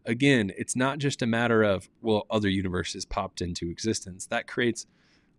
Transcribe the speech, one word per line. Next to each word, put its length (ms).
again, 500
it's 200
not 220
just 220
a 60
matter 360
of, 280
well, 300
other 180
universes 560
popped 380
into 260
existence. 580
That 200
creates 400